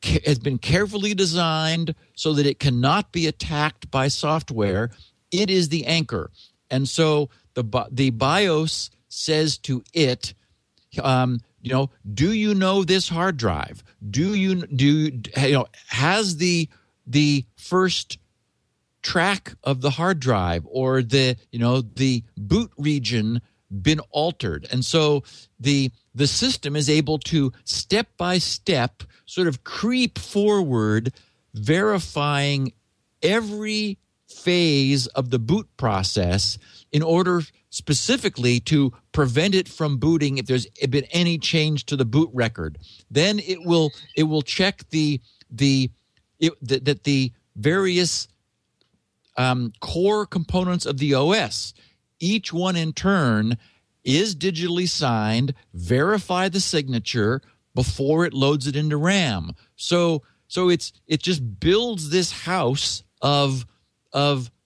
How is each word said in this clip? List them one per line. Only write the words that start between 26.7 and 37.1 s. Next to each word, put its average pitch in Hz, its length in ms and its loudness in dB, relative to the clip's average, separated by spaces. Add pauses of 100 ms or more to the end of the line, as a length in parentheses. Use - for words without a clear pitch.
is 147 120 0
able 151 300 2
to 135 340 0 (120)
step - 520 -2
by 180 220 0
step - 640 -2 (240)
sort 180 220 -2
of 135 160 -4
creep 247 540 -2
forward, 131 920 0 (400)
verifying 143 1200 0 (500)
every 214 760 0 (300)
phase 143 800 2
of 127 220 -4
the 127 80 2
boot 156 380 0
process 95 840 0 (340)
in 151 100 2
order 175 400 4 (280)